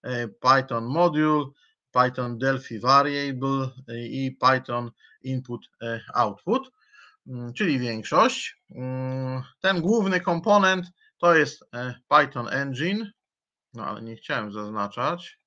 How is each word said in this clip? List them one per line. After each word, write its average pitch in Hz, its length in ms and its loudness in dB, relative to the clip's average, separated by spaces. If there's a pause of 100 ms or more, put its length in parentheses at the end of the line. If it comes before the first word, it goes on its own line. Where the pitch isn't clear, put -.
e, 120 240 -4
Python 127 580 2
Module, 151 600 2 (460)
Python 123 460 0
Delphi 131 420 -2
Variable, 135 920 2 (180)
e, 117 200 -8
i 131 240 -4
Python 127 600 0 (300)
Input, 127 480 -8 (120)
e, 117 200 -6 (120)
Output, 123 580 -2 (560)
mm, 120 260 -10
czyli 151 260 -2
większość. 123 920 -2
Mm, 131 760 -6 (160)
ten 185 220 0
główny 190 400 2
komponent 185 680 2 (300)
to 175 180 6
jest, 143 380 2
e, 123 220 -8 (120)
Python 139 420 2
Engine, 151 600 -4 (600)
no 117 120 -10
ale 110 160 -8
nie 113 140 -12
chciałem 110 360 -6
zaznaczać. 107 960 -6